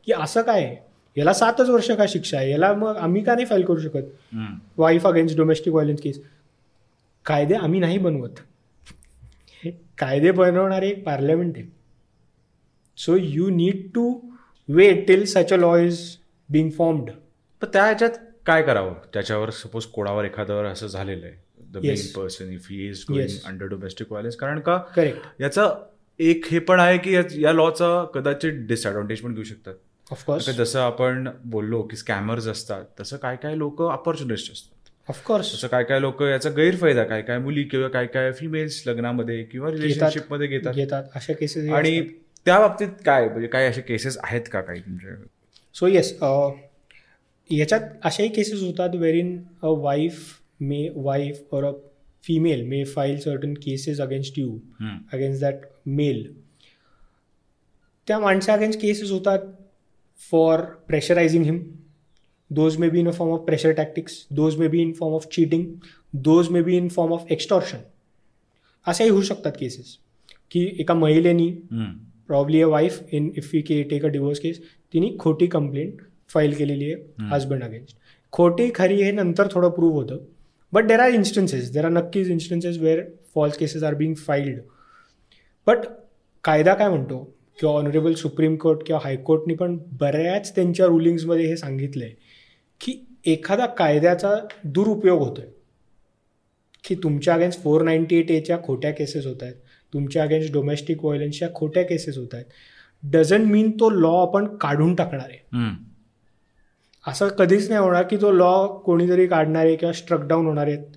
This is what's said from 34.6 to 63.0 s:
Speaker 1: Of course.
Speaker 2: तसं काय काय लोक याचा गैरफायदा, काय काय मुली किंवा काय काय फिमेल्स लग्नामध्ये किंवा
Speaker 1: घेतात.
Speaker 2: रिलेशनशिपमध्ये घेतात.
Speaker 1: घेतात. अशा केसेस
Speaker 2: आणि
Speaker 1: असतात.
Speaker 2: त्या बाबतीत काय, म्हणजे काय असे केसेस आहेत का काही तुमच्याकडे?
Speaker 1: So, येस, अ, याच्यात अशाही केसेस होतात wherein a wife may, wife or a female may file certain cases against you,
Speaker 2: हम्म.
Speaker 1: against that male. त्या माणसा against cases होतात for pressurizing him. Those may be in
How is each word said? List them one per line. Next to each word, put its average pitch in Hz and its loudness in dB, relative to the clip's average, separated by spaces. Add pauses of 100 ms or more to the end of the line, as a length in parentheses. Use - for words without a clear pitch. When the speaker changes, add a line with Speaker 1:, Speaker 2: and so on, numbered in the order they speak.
Speaker 1:
Of - -8
course. 202 -2
Speaker 2:
तसं - -8
काय 123 0
काय 135 0
लोक 139 -2
याचा 139 0
गैरफायदा, 151 4
काय 110 -4
काय 120 -4
मुली 143 -4
किंवा 135 -2
काय 131 -2
काय 131 -2
फिमेल्स 156 -8
लग्नामध्ये 117 -4
किंवा 127 -8
Speaker 1:
घेतात. 156 -6
Speaker 2:
रिलेशनशिपमध्ये 151 -2
घेतात. 127 -6
Speaker 1:
घेतात. 139 -4 (120)
अशा 139 -8
केसेस 151 -6
Speaker 2:
आणि 156 2
Speaker 1:
असतात. - -10 (240)
Speaker 2:
त्या 180 6
बाबतीत 208 2 (180)
काय, 127 4
म्हणजे 113 -6
काय 131 0
असे 123 -4
केसेस 120 -6
आहेत 117 -4 (100)
का 98 -4
काही 87 -10
तुमच्याकडे? 95 -16 (540)
Speaker 1:
So, 185 4
येस, - 2
अ, 139 2 (1000)
याच्यात 156 2 (220)
अशाही 208 0
केसेस 208 -2
होतात 180 -4
wherein 175 0 (260)
a 156 0
wife 151 -4 (200)
may, 143 -4 (160)
wife 143 -4
or 139 -2
a 143 -2 (580)
female 160 2
may 135 -4
file 139 -4 (100)
certain 143 -4
cases 143 -6
against 135 -6
you, 123 -4
Speaker 2:
हम्म. 110 -12
Speaker 1:
against 135 -4
that 139 -2 (420)
male. 127 -2 (1700)
त्या 214 0
माणसा 196 2
against 214 0
cases 208 -2
होतात 190 0 (920)
for 160 4 (320)
pressurizing 165 2
him. 165 -2 (1000)
Those 156 4
may 165 2
be 170 2
in 170 2